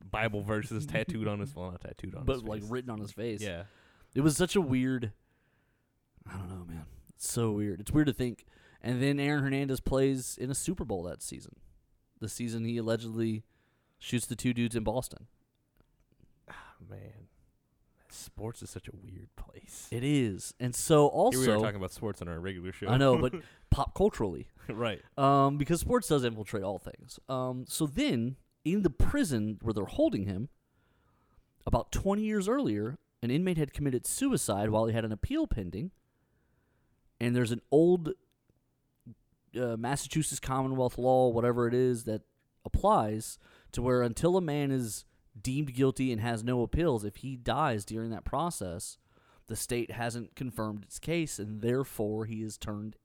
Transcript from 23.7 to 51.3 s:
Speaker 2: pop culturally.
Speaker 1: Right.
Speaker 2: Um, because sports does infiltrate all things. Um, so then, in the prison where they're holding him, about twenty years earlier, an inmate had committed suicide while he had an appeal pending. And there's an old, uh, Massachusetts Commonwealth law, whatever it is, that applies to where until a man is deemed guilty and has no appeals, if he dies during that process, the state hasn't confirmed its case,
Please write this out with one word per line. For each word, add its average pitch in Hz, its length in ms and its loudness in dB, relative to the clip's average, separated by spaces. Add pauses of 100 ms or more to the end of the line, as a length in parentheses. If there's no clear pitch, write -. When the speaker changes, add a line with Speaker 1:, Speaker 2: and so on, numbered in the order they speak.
Speaker 2:
pop - 240 2
culturally. 104 540 0 (200)
Speaker 1:
Right. 110 320 -2 (180)
Speaker 2:
Um, 139 400 6
because 160 220 2
sports 247 280 2
does 143 160 4
infiltrate 107 380 -4
all 95 160 -4
things. - 400 -16 (100)
Um, 127 380 -4
so - 200 0
then, 139 500 0 (280)
in 196 180 2
the 165 80 4
prison 120 720 4
where 113 120 0
they're 101 100 -2
holding 220 420 2
him, 101 220 -4 (1160)
about - 260 2
twenty 202 300 2
years 214 260 0
earlier, 135 500 0 (240)
an 117 80 0
inmate 175 280 2
had 147 140 0
committed 139 340 -2
suicide 113 640 0
while 110 160 4
he 113 80 0
had 113 100 0
an 110 80 -4
appeal 285 340 -2
pending. 98 440 -4 (1300)
And 120 100 2
there's 120 180 2
an 117 180 -4
old, 165 420 6 (1500)
uh, 117 200 -2
Massachusetts 139 600 -2
Commonwealth 131 580 0
law, 127 300 6
whatever 120 380 2
it 117 80 0
is, 123 300 2
that 107 180 -2 (420)
applies 113 720 2 (340)
to - 100 -4
where 123 200 4
until 160 340 2
a 190 60 2
man 143 280 0
is 123 340 -2 (360)
deemed 135 340 -2
guilty 131 380 2
and 110 80 -2
has 117 240 -2
no 123 180 2
appeals, 123 420 0
if 107 120 -8
he 131 200 -10
dies 120 480 0
during 113 260 -6
that 110 140 -10
process, 135 760 -4 (480)
the 110 100 -8
state 120 360 -4
hasn't 117 420 -6
confirmed 107 500 -6
its - 140 -14
case, 160 400 -4